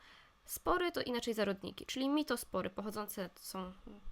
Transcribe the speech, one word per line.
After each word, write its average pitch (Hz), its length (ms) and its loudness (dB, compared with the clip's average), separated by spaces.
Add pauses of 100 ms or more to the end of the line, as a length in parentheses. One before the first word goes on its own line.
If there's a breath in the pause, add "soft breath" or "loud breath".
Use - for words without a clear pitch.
(460 loud breath)
Spory 349 460 2
to 269 100 0
inaczej 240 320 0
zarodniki, 202 520 0
czyli 269 240 2
mitospory 247 600 2
pochodzące, 202 600 -4
to - 120 -20
są 185 320 -6 (380)